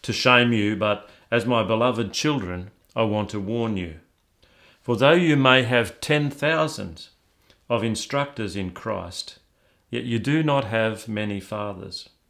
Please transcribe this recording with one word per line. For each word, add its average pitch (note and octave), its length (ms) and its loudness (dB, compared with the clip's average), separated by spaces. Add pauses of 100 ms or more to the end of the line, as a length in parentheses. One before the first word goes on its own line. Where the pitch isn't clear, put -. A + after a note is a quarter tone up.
to A2+ 120 -4
shame A#2+ 400 4
you, G#2 240 2
but G#2 300 -2 (220)
as A2+ 160 2
my A#2 180 2
beloved A2 500 0
children, F#2+ 580 -4 (240)
I A#2 80 2
want G#2+ 280 0
to G#2 100 -4
warn A2 360 -2
you. D#2+ 220 -8 (800)
For A#2+ 140 -2
though C3+ 160 6
you E3 240 6
may C3 280 6
have A#2 360 0
ten D3 320 0
thousand D3+ 800 -4 (600)
of A2+ 140 0
instructors A2+ 720 -4
in F#2 160 -6
Christ, F2+ 680 -10 (540)
yet A#2+ 140 -6
you A#2 120 -2
do C#3+ 240 0
not C#3+ 220 2
have A2 460 -2
many G#2 320 -4
fathers. G2 680 -10 (200)